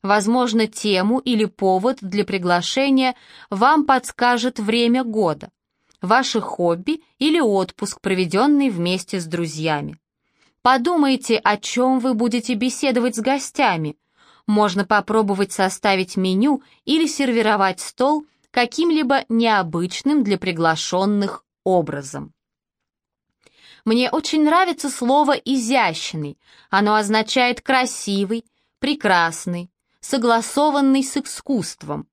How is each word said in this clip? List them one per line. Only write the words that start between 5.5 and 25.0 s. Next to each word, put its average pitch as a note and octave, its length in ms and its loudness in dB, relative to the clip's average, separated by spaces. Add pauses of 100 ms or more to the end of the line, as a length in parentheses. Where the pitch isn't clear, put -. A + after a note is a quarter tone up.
ваше A3+ 380 2
хобби F3+ 640 -4 (160)
или D#4 220 2
отпуск, G3 600 -2
проведенный G3 680 2
вместе F#3 520 -4
с E3 60 -8
друзьями. D#3 720 -4 (640)
Подумайте, C4+ 800 2
о G#3 180 0
чем B3+ 440 0
вы B3+ 140 0
будете A#3 400 -2
беседовать B3 600 0
с A3+ 60 -6
гостями. G#3+ 760 -2 (500)
Можно G#3 380 2
попробовать G3+ 680 0
составить F#3+ 640 -2
меню G3 460 0 (220)
или D#4+ 220 0
сервировать G#3+ 720 0
стол D4 460 -2 (240)
каким-либо C#4 760 0
необычным A3 960 0
для G3+ 160 0
приглашенных F#3 1040 -2 (200)
образом. D3 720 -2 (1500)
Мне A#3+ 260 2
очень D#4 340 0
нравится E4 460 2
слово C4+ 420 2